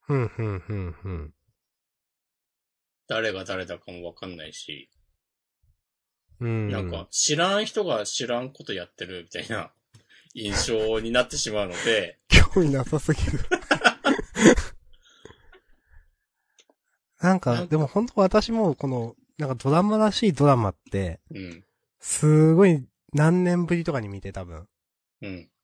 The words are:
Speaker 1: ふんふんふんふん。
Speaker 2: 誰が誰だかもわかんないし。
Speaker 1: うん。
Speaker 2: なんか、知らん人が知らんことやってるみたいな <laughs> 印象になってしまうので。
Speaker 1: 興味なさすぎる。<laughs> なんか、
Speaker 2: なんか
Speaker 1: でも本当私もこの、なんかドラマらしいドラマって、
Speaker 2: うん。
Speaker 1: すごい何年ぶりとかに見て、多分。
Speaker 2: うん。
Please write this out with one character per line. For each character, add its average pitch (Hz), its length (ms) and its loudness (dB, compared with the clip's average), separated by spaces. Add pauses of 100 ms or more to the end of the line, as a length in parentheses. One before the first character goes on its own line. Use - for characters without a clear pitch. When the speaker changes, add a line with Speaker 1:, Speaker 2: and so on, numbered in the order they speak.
Speaker 1:
ふ 147 140 -4
ん 123 140 0
ふ - 120 -10
ん 104 180 -4
ふ 107 140 -10
ん 92 200 -8
ふ 95 160 -14
ん。 78 240 -10 (1700)
Speaker 2:
誰 110 260 -4
が 95 120 -8
誰 92 200 -8
だ 87 140 -12
か - 120 -18
も 87 140 -14
わ 85 80 -12
か - 120 -16
ん 90 100 -12
な 78 120 -16
い 78 60 -18
し。 71 360 -16 (1500)
Speaker 1:
う 120 80 -6
ん。 110 220 -2
Speaker 2:
な 101 120 -4
ん 92 80 -6
か、 95 200 -10
知 - 260 -2
ら 185 220 0
ん 214 80 -2
人 220 200 -4
が 113 200 -2
知 - 220 -6
ら 120 140 -2
ん 135 100 -10
こ 147 120 -20
と 120 100 -8
や 90 120 -8
っ - 80 -20
て 92 120 -12
る 90 180 -14
み 85 60 -20
た 87 100 -10
い - 80 -12
な 98 240 -8 (300)
<laughs> - 320 -20
印 104 340 -4
象 110 320 0
に 113 120 -6
な 123 120 2
っ - 40 -2
て - 100 -10
し 117 140 -6
ま 104 140 -2
う - 20 -10
の 90 60 -10 (120)
で。 104 340 -2 (340)
Speaker 1:
興 190 80 4
味 156 80 2
な 135 140 0
さ 151 160 -2
す - 140 0
ぎ - 100 -2
る。 - 200 -2
<laughs> - 60 -2 (3750)
な 180 140 4
ん 185 60 2
か、 123 140 0
Speaker 2:
な 117 80 -2
ん - 20 -4
か 175 40 -8
Speaker 1:
で 156 100 0
も 151 100 0
本 214 180 0
当 220 160 -2
私 208 300 4
も 214 240 0
こ - 120 -6
の、 120 280 -6 (220)
な 147 100 -4
ん - 20 -6
か 127 60 -2
ド 135 160 0
ラ 165 100 6
マ 214 160 2
ら 214 140 4
し - 160 0
い 175 60 4
ド 135 120 4
ラ 143 100 8
マ 110 140 2
っ 90 60 -8 (160)
て、 92 280 -4 (120)
Speaker 2:
う 156 80 -14
ん。 87 260 -14 (340)
Speaker 1:
す 156 540 4
ご 190 140 8
い 151 200 2 (260)
何 165 300 4
年 175 220 0
ぶ 175 100 -2
り 170 80 -4
と 165 80 -4
か 147 100 -4
に 107 60 -10
見 101 140 -10
て、 98 100 -12
多 95 140 -10
分。 85 240 -16 (520)
Speaker 2:
う 104 60 -12
ん。 92 220 -14 (140)